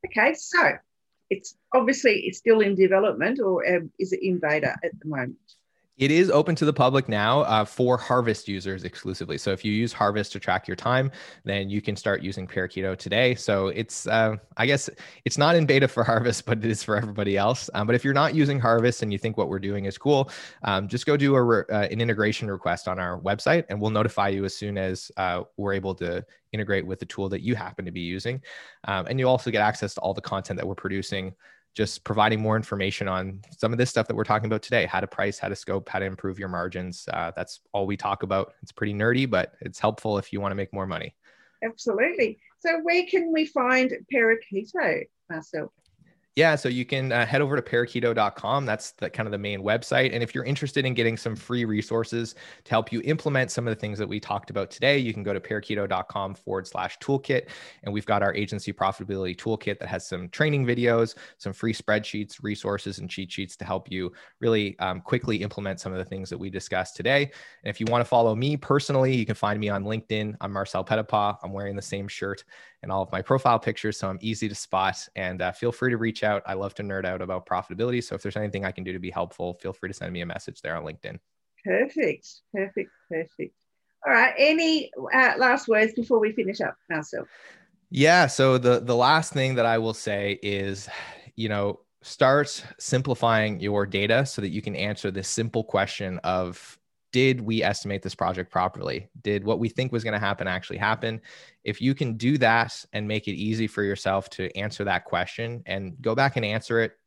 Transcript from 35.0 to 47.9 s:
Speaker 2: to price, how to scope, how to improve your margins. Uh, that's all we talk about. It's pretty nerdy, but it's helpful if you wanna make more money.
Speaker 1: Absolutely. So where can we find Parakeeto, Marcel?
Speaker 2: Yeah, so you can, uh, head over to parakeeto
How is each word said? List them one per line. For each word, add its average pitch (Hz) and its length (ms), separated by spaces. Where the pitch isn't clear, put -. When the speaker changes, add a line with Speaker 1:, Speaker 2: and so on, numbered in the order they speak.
Speaker 2:
to 98 80
price, 98 320
how 95 80
to 98 80
scope, 98 320
how 98 100
to 98 60
improve 95 340
your 98 80
margins. 90 640
Uh, 85 220
that's - 240
all 101 120
we 101 120
talk 98 260
about. 98 400
It's - 80
pretty 104 240
nerdy, 123 340
but 95 320
it's - 200
helpful 110 360
if - 160
you 101 80
wanna 98 140
make 98 180
more 95 140
money. 82 300
Speaker 1:
Absolutely. 226 760
So 330 220
where 349 240
can 339 260
we 311 140
find 254 460
Parakeeto, 226 880
Marcel? 160 440
Speaker 2:
Yeah, 156 200
so 139 120
you 123 160
can, 131 280
uh, 120 120
head 135 180
over 139 120
to 135 80
parakeeto 120 500